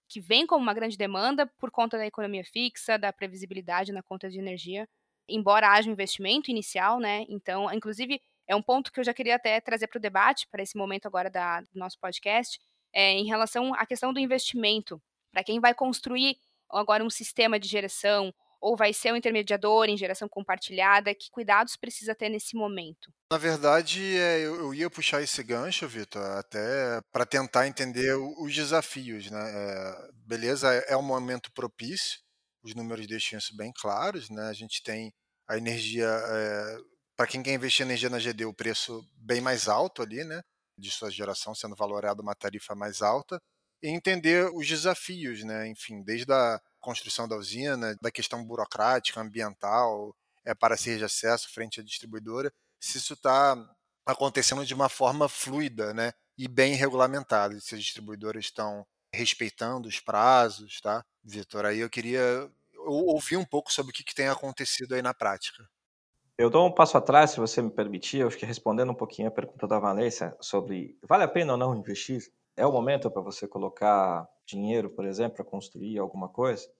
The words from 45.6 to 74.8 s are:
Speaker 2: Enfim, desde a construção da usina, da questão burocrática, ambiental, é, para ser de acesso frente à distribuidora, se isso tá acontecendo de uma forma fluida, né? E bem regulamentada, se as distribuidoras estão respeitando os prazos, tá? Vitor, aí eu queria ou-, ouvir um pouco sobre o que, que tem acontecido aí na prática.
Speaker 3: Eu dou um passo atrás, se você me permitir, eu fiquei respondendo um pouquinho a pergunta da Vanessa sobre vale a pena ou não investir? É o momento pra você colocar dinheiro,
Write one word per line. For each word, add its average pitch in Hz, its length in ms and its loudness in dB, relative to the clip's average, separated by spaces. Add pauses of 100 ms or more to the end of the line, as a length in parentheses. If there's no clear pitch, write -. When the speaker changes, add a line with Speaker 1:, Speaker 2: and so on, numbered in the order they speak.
Speaker 2:
Enfim, 107 360 -12
desde 117 300 -2
a 117 280 4 (200)
construção 117 480 -6
da 110 80 -4
usina, 113 680 -4
da 120 80 0
questão 120 340 -6
burocrática, 113 760 0
ambiental, 107 920 -2 (300)
é, 120 100 -2
para 113 220 4
ser 117 220 -2
de 107 60 -2
acesso 113 480 0
frente 113 280 -10
à 107 40 -16
distribuidora, 113 640 -8 (300)
se - 180 -6
isso 143 180 -8
tá 135 400 6 (480)
acontecendo 135 640 2
de 131 80 -6
uma 135 140 4
forma 139 400 2
fluida, 127 680 -4
né? 117 180 -2 (240)
E 131 120 -8
bem 131 260 4
regulamentada, 127 840 2
se - 160 -12
as 104 60 -10
distribuidoras 107 640 -8
estão 104 380 -8 (300)
respeitando 117 720 -4
os 104 140 -8
prazos, 110 800 4
tá? 110 240 -2 (180)
Vitor, 104 440 -6
aí 107 120 0
eu 113 120 -4
queria 123 600 0 (280)
ou-, 156 340 0
ouvir 156 240 0
um 185 80 0
pouco - 280 -2
sobre 131 180 -2
o - 40 -16
que, - 80 -10
que - 120 -10
tem 135 140 0
acontecido 131 640 -4
aí 127 80 0
na 127 120 0
prática. 101 480 -4 (720)
Speaker 3:
Eu 117 140 6
dou 170 160 8
um 170 80 2
passo 160 220 8
atrás, 147 340 8
se - 80 -6
você 113 240 0
me 113 80 0
permitir, 104 480 -4
eu 120 120 2
fiquei - 180 -8
respondendo 120 420 0
um 117 60 -2
pouquinho 110 320 -4
a 110 40 -4
pergunta - 360 -6
da 107 100 4
Vanessa 101 640 0
sobre 95 600 -4
vale 190 200 6
a 160 60 4
pena 160 240 2
ou 123 60 2
não 123 180 2
investir? 107 440 -6 (360)
É 123 100 4
o 143 60 4
momento 131 360 2
pra 95 140 -4
você 98 240 -10
colocar 95 800 2 (180)
dinheiro, 104 440 -2